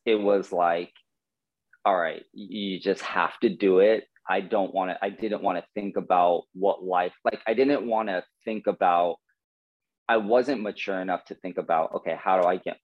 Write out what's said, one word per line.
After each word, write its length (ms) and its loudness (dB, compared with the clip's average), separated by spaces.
it 120 4
was 360 2
like, 400 0
"All 120 4
right, 280 -4
y-, 160 -14
you 300 -6
just 220 -2
have 380 -2
to 80 2
do 300 4
it." 260 4
I 120 0
don't 340 -2
wanna, 280 -2
I 80 -4
didn't 320 -6
wanna 220 -4
think 220 -6
about 480 2
what 280 -2
life, 320 -2
like, 220 -2
I 80 0
didn't 320 2
wanna 380 -2
think 220 -6
about, 500 2
I 100 4
wasn't 440 0
mature 380 -6
enough 260 -4
to 100 -12
think 220 -10
about, 360 -2
"Okay, 260 -4
how 200 2
do 80 4
I 80 2
get, 280 -8